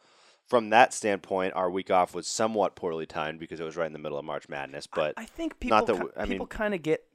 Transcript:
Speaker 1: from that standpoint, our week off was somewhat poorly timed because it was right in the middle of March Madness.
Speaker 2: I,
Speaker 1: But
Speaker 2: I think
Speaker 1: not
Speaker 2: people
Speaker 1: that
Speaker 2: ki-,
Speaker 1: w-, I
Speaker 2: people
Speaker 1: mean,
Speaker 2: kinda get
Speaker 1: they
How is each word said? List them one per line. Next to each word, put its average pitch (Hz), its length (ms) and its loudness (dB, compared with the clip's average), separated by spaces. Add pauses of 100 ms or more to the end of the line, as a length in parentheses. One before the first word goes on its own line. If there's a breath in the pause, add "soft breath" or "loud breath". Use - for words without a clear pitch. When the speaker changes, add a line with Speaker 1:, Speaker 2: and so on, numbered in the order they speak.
(460 soft breath)
Speaker 1:
from 113 240 2
that 113 240 8
standpoint, 95 600 -2
our 90 160 2
week 95 180 -4
off 90 240 4
was 87 140 -8
somewhat 110 480 0
poorly 82 320 -4
timed 80 320 -6
because 82 200 -12
it 82 40 -8
was 78 120 -8
right 82 120 0
in 76 60 -10
the 76 60 -12
middle 73 200 -6
of 73 60 -8
March 73 240 -8
Madness. 69 440 -10
Speaker 2:
I, - 20 -10
Speaker 1:
But 76 220 0
Speaker 2:
I 226 80 -12
think 320 280 -8
Speaker 1:
not - 60 -20
Speaker 2:
people 240 280 4
Speaker 1:
that 110 60 4
Speaker 2:
ki-, 92 40 0
Speaker 1:
w-, - 180 -6
I 104 120 -6
Speaker 2:
people 98 180 -4
Speaker 1:
mean, - 40 -12
Speaker 2:
kinda 208 280 -4
get 156 240 -2
Speaker 1:
they - 140 -20